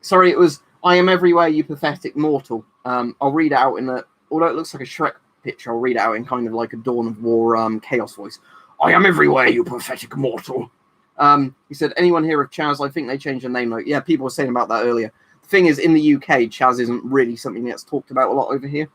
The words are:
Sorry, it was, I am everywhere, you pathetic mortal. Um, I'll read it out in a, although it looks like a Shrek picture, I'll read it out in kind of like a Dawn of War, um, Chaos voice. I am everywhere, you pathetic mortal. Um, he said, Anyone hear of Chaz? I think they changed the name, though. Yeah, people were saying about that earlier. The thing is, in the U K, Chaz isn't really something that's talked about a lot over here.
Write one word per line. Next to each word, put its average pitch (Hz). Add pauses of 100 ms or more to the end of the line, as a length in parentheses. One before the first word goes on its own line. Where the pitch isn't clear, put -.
Sorry, 185
it 151
was, 165 (220)
I 180
am 180
everywhere, 175
you 156
pathetic 147
mortal. 139 (200)
Um, 123
I'll 139
read 156
it 143
out 131
in 120
a, 127 (260)
although 160
it 160
looks 165
like 139
a 123
Shrek - (280)
picture, -
I'll 117
read 123
it 113
out 110
in 113
kind 123
of 110
like 113
a 123
Dawn 120
of 107
War, 117
um, 113
Chaos 110
voice. - (420)
I -
am 185
everywhere, 143
you 117
pathetic -
mortal. 131 (480)
Um, 143 (140)
he 151
said, 143
Anyone 170
hear 156
of 135
Chaz? 143
I 139
think 139
they 127
changed 139
the 131
name, 123
though. 113
Yeah, 143
people 135
were 131
saying 135
about 120
that 110
earlier. 117 (320)
The -
thing 190
is, 151
in 165
the 156
U 151
K, 131
Chaz 123
isn't 120
really 123
something 113
that's 120
talked -
about 127
a -
lot 135
over 135
here. 147